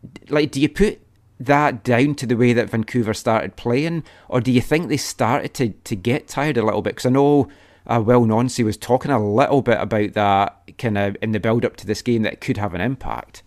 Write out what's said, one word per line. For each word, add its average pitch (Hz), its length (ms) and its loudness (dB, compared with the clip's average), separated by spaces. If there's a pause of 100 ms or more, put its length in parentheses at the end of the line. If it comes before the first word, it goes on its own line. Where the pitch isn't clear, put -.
(300)
like, 151 220 0
do 139 100 -6
you 147 80 2
put - 300 0 (400)
that 143 440 0
down 131 320 2
to 123 120 -8
the 120 100 0
way 120 160 4
that 113 160 0
Vancouver 113 440 -2
started 110 420 -2
playing, 151 480 -2 (260)
or 127 120 0
do 127 100 0
you 127 100 4
think 160 260 -2
they 135 100 -2
started - 580 -2
to, 120 140 -2
to - 260 -10
get 120 320 -4
tired 143 300 -2
a 110 80 0
little 104 160 0
bit? 98 160 -4
'Cause - 80 -10
I 127 40 4
know, 143 380 4 (400)
uh, 117 180 2
Will 120 200 4
Nancy 117 380 0
was 107 140 0
talking 139 340 -2
a 110 140 0
little 123 360 2
bit 113 180 2
about 107 340 -2
that 101 460 2 (180)
kind 107 200 -2
of 101 240 -2
in 110 100 -2
the 107 80 -2
build-up 113 380 0
to 95 100 -14
this 104 140 -4
game, 117 220 0
that 98 100 -2
it - 80 -16
could 117 160 -4
have 104 160 -4
an 90 80 -4
impact. - 640 -6